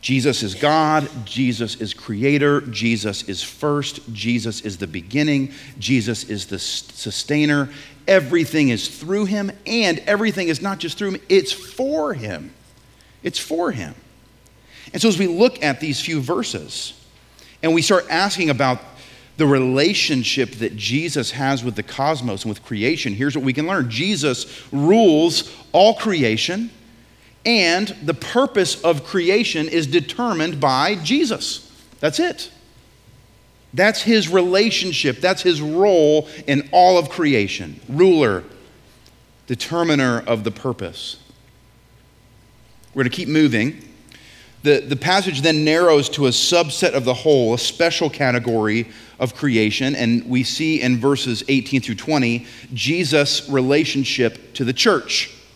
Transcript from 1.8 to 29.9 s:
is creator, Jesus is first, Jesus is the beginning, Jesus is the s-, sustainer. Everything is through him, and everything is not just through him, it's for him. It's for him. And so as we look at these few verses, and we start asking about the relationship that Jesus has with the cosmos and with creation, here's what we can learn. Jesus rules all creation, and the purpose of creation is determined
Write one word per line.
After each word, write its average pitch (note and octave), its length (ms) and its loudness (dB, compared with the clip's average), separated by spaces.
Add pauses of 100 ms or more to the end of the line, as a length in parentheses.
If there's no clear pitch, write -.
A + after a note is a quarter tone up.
is G#2 120 -6
creator, C#3 680 0
Jesus A2 640 -2
is F#2+ 180 -8
first, D3 580 -4 (120)
Jesus A2+ 480 -4
is G2+ 160 -10
the F#2 100 -8
beginning, C3+ 680 -2 (280)
Jesus A2+ 440 -2
is G2+ 220 -8
the G2 100 -10
s-, - 280 -8 (100)
sustainer. D3 760 -2 (360)
Everything D#3+ 600 2
is A2+ 180 -2
through G3 380 -4
him, G3 260 -4 (160)
and G3+ 340 0
everything G3+ 460 -2
is D#3+ 160 -2
not G3 160 -6
just E3 180 -8
through G3+ 160 -4
him, F#3 160 -8
it's F#3 220 4
for C#4+ 640 -4
him. G#2+ 380 -8 (720)
It's - 160 -6
for B3 320 -4
him. E2+ 240 -10 (960)
And F#3 100 -4
so A3+ 60 4
as F3+ 100 2
we F#3+ 80 2
look F3+ 380 2
at C#3 160 -2
these D3+ 200 -4
few D#3+ 200 -4
verses, C3 720 -6 (680)
and E3 140 2
we E3 80 2
start F#3 260 2
asking F3+ 400 0
about C3 300 0 (600)
the D#3 80 4
relationship C3+ 1120 2
that G#2+ 200 -6
Jesus C3+ 560 -2
has C3+ 320 -2
with A#2+ 100 -4
the G#2+ 80 -6
cosmos B2 600 -4
and A2 60 -4
with G2+ 120 -8
creation, A#2 500 -2
here's C3 220 -2
what C3+ 100 -4
we C3+ 80 0
can D3+ 140 -2
learn. C#3 240 -2
Jesus D3 560 -2 (240)
rules E3 800 4 (220)
all G3+ 220 6
creation, F3+ 760 -2 (760)
and G3 560 2
the D3+ 100 -2
purpose - 720 0
of D#3+ 220 0
creation F3 640 0
is E3 180 0
determined E3+ 720 -2